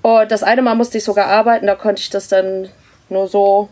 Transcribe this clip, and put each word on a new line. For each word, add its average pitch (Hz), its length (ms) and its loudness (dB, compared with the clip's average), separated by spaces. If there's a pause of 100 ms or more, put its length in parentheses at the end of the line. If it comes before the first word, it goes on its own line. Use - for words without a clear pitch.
Und 226 280 2
das 220 120 -2
eine 240 180 2
Mal 233 140 0
musste 233 240 -2
ich 208 40 -8
sogar 202 240 0
arbeiten, 214 380 2
da 202 100 2
konnte 202 260 -4
ich - 100 -10
das 196 160 -6
dann 190 420 -2 (400)
nur 190 180 -2
so 202 440 2